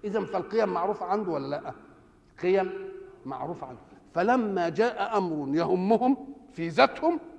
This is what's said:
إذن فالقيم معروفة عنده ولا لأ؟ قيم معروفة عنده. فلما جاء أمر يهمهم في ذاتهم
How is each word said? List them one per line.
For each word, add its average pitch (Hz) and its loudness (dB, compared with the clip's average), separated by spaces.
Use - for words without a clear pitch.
إذن 208 -2
فالقيم 202 -2
معروفة 185 -2
عنده 190 -2
ولا 135 -4
لأ؟ 143 -8
قيم 185 2
معروفة 135 -8
عنده. 127 -16
فلما 196 2
جاء 214 0
أمر 151 0
يهمهم 202 4
في 165 -6
ذاتهم 269 4